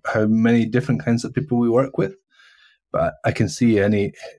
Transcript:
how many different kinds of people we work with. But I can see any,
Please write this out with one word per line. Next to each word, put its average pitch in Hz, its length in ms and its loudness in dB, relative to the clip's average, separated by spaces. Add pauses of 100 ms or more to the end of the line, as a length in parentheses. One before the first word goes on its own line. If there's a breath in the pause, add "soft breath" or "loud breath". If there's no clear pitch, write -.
how 107 200 0
many 113 400 2
different 120 380 -2
kinds 117 220 -2
of - 80 -10
people 120 240 -2
we 120 120 2
work 131 280 0
with. 196 180 -4 (760 soft breath)
But - 220 -2 (100)
I 113 80 0
can 104 180 -2
see 113 300 2
any, 101 340 0 (260 loud breath)